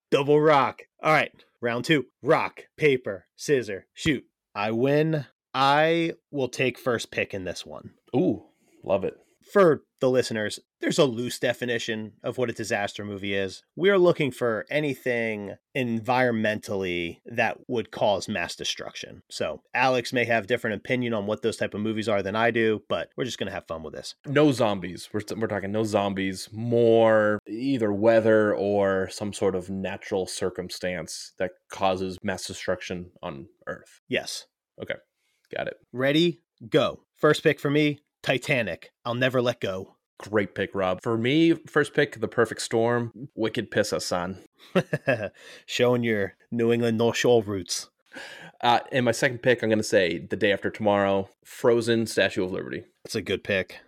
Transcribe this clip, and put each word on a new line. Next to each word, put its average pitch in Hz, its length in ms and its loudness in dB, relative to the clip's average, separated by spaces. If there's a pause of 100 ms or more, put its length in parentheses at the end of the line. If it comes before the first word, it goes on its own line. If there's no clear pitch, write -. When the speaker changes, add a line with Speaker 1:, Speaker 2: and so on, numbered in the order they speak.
(100)
Speaker 1:
Double 143 300 4
rock. 143 420 4 (200)
All 156 100 2
right, 139 200 2 (280)
round 120 240 -2
two. 151 220 2 (160)
Rock, 120 440 0 (100)
paper, 127 580 0
scissors, 107 580 -2
shoot. 143 320 -2 (300)
I 104 160 -2
win. 143 560 2 (260)
I 156 600 2 (180)
will 131 180 -2
take 127 300 -2
first 117 320 -4
pick - 240 -4
in 98 80 -8
this 90 240 -8
one. - 280 -18 (200)
Speaker 2:
Ooh, 101 300 0 (400)
love 92 180 0
it. 82 140 -6 (360)
Speaker 1:
For 175 320 6 (160)
the 131 100 2
listeners, 113 500 -2 (200)
there's 330 180 -2
a 165 60 6
loose 120 340 -2
definition 117 720 -4 (100)
of 123 140 -6
what 120 140 -2
a - 20 -4
disaster 104 520 -4
movie 101 280 -6
is. 98 300 -4 (120)
We're 196 240 4
looking 170 320 4
for 117 400 -4
anything 117 840 -2 (220)
environmentally 110 1500 -2
that 113 340 -2 (100)
would 117 220 -4
cause 101 380 0
mass 87 260 -4
destruction. - 760 -10
So - 320 -6 (100)
Alex 127 400 0
may 123 140 2
have 113 200 0
different 117 300 -2
opinion 123 380 -2
on 101 120 -4
what 107 160 -4
those 110 140 -2
type 107 180 -4
of 101 60 -6
movies 107 280 -4
are 101 140 0
than 95 140 -4
I 113 140 2
do, 113 380 0
but 82 280 -4
we're - 80 -4
just 117 140 -8
gonna 101 120 -8
have 95 160 -10
fun 80 160 -10
with 76 120 -12
this. - 200 -14 (120)
Speaker 2:
No 143 260 4
zombies. 101 600 -2
We're, 107 100 -4 (140)
we're 110 100 -2
talking 98 260 -4
no 110 120 0
zombies, 98 680 -2
more 113 920 4
either 113 460 -2
weather 107 600 4
or 98 560 2
some 104 220 -8
sort 95 220 0
of 92 160 -6
natural 95 560 -4
circumstance 90 1120 -8
that 90 140 -4 (180)
causes 92 520 -2
mass 92 240 -6
destruction 90 640 -6 (120)
on 73 260 -12 (180)
Earth. - 420 -14
Speaker 1:
Yes. - 380 -6 (360)
Speaker 2:
Okay. 113 140 -8 (580)
Got - 140 -6
it. - 80 -10 (160)
Speaker 1:
Ready? 147 500 0 (260)
Go. 104 360 0 (120)
First 151 260 4
pick 151 180 2
for 143 100 -2
me, 147 300 2 (220)
Titanic. 123 680 -2 (140)
I'll 120 100 -4
never 127 260 0
let 120 200 -2
go. 95 360 -8 (220)
Speaker 2:
Great 101 360 -2
pick, 98 200 -4
Rob. 92 280 -2
For 117 160 -2
me, 151 340 4
first 151 420 -2
pick, 143 260 0
The 110 80 -2
Perfect - 340 0
Storm. 120 500 0 (220)
Wicked 110 360 -4
piss - 220 0
us, 80 140 -2
son. 92 320 -4 (360)
Speaker 1:
<laughs> - 920 -4
Showing 123 360 2
your 107 340 0 (140)
New 117 220 2
England 117 260 2
North 117 180 2
Shore 120 260 4
roots. 101 480 -6 (720)
Speaker 2:
Uh, 120 200 4 (120)
and 123 120 2
my 117 80 4
second 123 300 -2
pick, 123 200 4
I'm 110 60 2
gonna 107 140 4
say 92 360 2
The 85 180 -8
Day 101 160 4
After 98 180 -2
Tomorrow, 98 580 2 (160)
Frozen, 117 600 2
Statue 101 380 0
of 92 80 -4
Liberty. 82 320 -8 (200)
Speaker 1:
That's - 120 -8
a 104 60 -4
good 90 220 -4
pick. - 440 -2